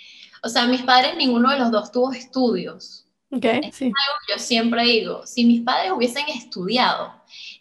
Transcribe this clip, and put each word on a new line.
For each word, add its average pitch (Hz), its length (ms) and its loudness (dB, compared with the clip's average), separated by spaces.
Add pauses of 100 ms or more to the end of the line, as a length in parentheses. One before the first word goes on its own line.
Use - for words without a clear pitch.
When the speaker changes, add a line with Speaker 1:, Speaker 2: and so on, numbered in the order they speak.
(420)
Speaker 1:
O - 60 -8
sea, 240 180 0
mis 254 160 0
padres, 262 340 4
ninguno 247 340 2
de 277 80 2
los 240 120 0
dos 208 220 -2
tuvo 254 200 0
estudios. - 920 -4 (240)
Speaker 2:
Ok, 254 140 -4 (160)
Speaker 1:
Es 311 120 -8
Speaker 2:
sí. 254 340 -2
Speaker 1:
algo 285 200 -4
que 202 80 -4
yo 196 40 -4
siempre 233 460 0
digo, 208 420 0
si - 180 0
mis 233 180 6
padres 311 300 -2
hubiesen 277 360 -2
estudiado, 214 840 -2 (460)